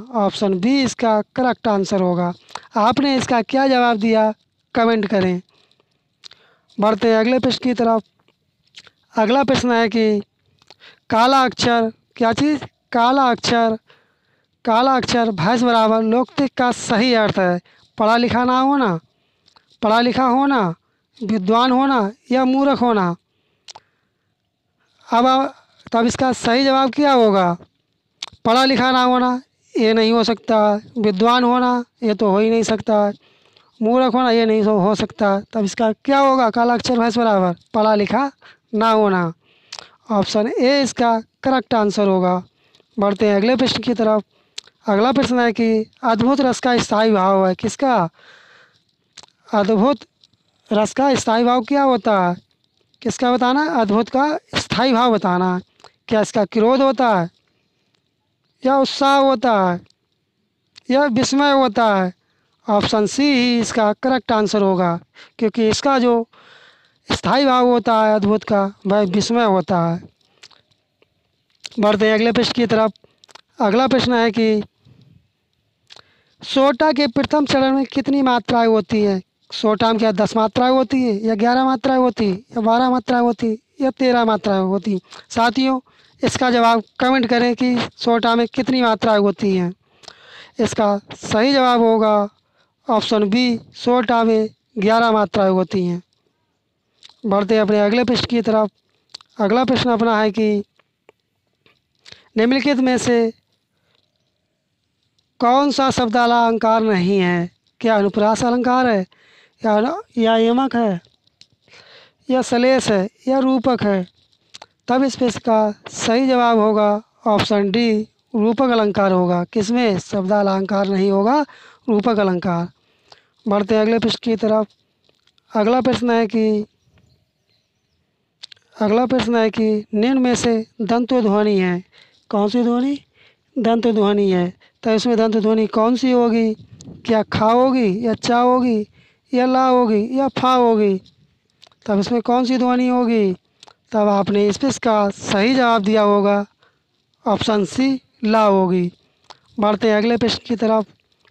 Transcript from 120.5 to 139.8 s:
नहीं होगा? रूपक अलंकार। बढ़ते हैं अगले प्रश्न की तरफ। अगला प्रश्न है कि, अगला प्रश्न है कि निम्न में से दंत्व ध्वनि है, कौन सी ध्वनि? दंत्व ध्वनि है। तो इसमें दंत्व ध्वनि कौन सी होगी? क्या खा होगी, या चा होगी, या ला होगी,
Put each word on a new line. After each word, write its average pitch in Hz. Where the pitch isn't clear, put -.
नहीं 196
होगा? 214
रूपक 214
अलंकार। 180
बढ़ते 208
हैं 214
अगले 226
प्रश्न 220
की 226
तरफ। 214
अगला 226
प्रश्न 240
है 226
कि, 214
अगला 220
प्रश्न 233
है 220
कि 214
निम्न 247
में 247
से 226
दंत्व 240
ध्वनि 208
है, 185
कौन 208
सी 240
ध्वनि? 247
दंत्व 233
ध्वनि 202
है। 180
तो 226
इसमें 226
दंत्व 220
ध्वनि 220
कौन 226
सी 254
होगी? 226
क्या 220
खा -
होगी, 240
या 220
चा 240
होगी, 247
या 254
ला 262
होगी, 247